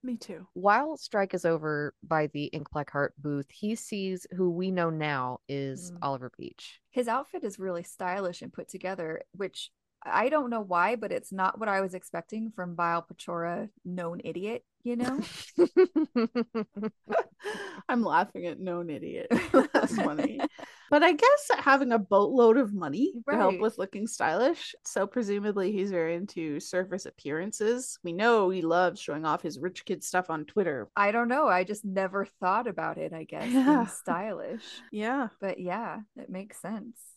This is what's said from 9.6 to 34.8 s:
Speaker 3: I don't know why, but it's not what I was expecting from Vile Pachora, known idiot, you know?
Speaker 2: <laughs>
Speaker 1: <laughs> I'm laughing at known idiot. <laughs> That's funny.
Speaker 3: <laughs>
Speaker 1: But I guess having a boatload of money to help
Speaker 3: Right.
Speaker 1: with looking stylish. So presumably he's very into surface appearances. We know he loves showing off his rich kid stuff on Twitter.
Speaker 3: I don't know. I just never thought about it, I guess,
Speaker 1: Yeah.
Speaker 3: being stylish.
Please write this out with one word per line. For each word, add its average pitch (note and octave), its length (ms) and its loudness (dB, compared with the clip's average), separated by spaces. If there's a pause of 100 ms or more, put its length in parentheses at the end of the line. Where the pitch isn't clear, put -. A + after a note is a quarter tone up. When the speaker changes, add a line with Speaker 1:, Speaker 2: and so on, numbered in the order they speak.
Speaker 3:
I - 240 2
don't C#4 220 0
know A3+ 100 -2
why, F#3 360 2
but G#3 160 -6
it's - 180 -6
not F#3+ 300 -2
what A3 80 -2
I G3 120 2
was F#3 140 -2
expecting G#3+ 560 -8
from F3+ 240 -8
Vile E3+ 320 0
Pachora, F3 640 -6 (140)
known F3 400 -6
idiot, G3 400 -6 (180)
you A#3+ 140 -4
know? B3 240 -2 (360)
Speaker 2:
<laughs> E4+ 560 4 (440)
Speaker 1:
<laughs> G#3+ 360 -6 (960)
I'm A#3+ 140 2
laughing F3 440 2
at E3+ 140 -6
known F3 300 -4
idiot. - 400 -8
<laughs> B3+ 420 4
That's - 240 2
funny. D4+ 480 -2
Speaker 3:
<laughs> D4+ 60 -4 (400)
Speaker 1:
But D4 120 8
I F4 100 8
guess C5 440 6
having C4+ 340 4
a A3+ 80 4
boatload A3+ 600 8
of G#3 160 2
money F#3 400 -2 (120)
to C#4 80 0
help F#3+ 180 4
Speaker 3:
Right. F3+ 100 -2
Speaker 1:
with A3 160 0
looking G3 280 -6
stylish. G#3+ 680 0 (100)
So G3+ 220 -2
presumably G3+ 680 -2
he's G3+ 180 -2
very E3+ 240 0
into E3+ 460 -6
surface F#3 460 -4
appearances. G#3 1000 -4
We E3+ 80 -4
know G#3 380 4
he F#3+ 100 -2
loves E3+ 400 2
showing D#3 240 -6
off D#3 160 0
his C#3+ 180 -8
rich F3+ 280 -8
kid F3 180 -6
stuff F3+ 240 -2
on D#3 160 -4
Twitter. D3 500 -2
Speaker 3:
I G3+ 160 4
don't A#3 180 2
know. C4+ 200 2
I F#3 160 4
just G3+ 180 -6
never G3 440 -2
thought G#3 400 -2
about D#3+ 320 -4
it, D#3 160 -6
I D#3+ 100 -10
guess, F#3 260 -6
Speaker 1:
Yeah. C4 140 6 (120)
Speaker 3:
being A3+ 100 2
stylish. F#3+ 1040 -6